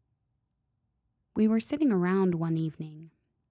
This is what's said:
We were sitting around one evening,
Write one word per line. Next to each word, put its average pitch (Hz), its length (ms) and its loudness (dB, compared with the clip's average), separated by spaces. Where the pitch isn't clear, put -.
We 214 100 4
were 220 140 2
sitting 294 320 0
around 185 440 2
one 165 200 -2
evening, 156 540 -8